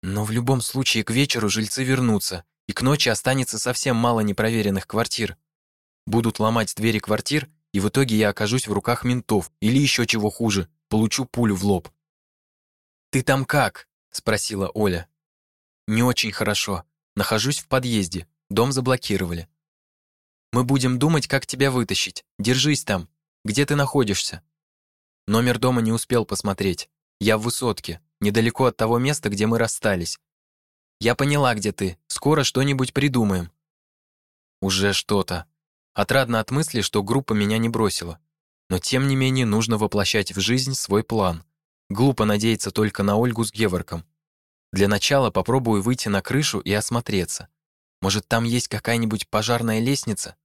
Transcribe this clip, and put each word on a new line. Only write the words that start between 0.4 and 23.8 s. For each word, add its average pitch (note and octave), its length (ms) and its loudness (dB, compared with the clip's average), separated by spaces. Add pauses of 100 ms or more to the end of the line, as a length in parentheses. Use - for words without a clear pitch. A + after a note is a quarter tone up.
случае A#2+ 440 -2
к - 80 -6
вечеру A#2+ 380 2
жильцы A2 340 -2
вернутся, A#2+ 600 0 (240)
и G2 60 -6
к - 80 -6
ночи C3+ 280 2
останется B2+ 500 0
совсем B2+ 360 -2
мало A#2 260 2
непроверенных G#2 640 0
квартир. A2+ 500 -4 (720)
Будут A2+ 320 0
ломать A2 360 2
двери G#2+ 220 0
квартир, G#2+ 500 -2 (260)
и G2 60 2
в G2 100 2
итоге B2 280 2
я G#2+ 120 4
окажусь G#2+ 380 -2
в G#2 60 -2
руках A#2 300 -2
ментов A#2 560 -2
или A2+ 180 2
ещё C3 280 2
чего G#2+ 260 0
хуже, G2 360 0 (220)
получу A2 360 0
пулю A2+ 300 0
в F#2 80 -4
лоб». G2 260 0 (1200)
«Ты C3+ 100 0
там C3+ 240 2
как?» - 420 0 (220)
спросила G2+ 640 -2
Оля. F#2 340 0 (800)
«Не A2 140 2
очень A#2+ 300 0
хорошо. G2+ 520 -2 (320)
Нахожусь A2 440 0
в - 80 -16
подъезде. G#2 600 -2 (220)
Дом A#2 220 2
заблокировали». G2 760 -2 (1040)
«Мы B2 120 2
будем B2+ 340 2
думать, D3 300 2
как C#3 180 0
тебя C3+ 240 0
вытащить. A#2 560 -4 (140)
Держись C3 440 2
там. F2+ 240 -2 (380)
Где G#2+ 220 0
ты D3 80 2
находишься?» C3+ 680 0 (840)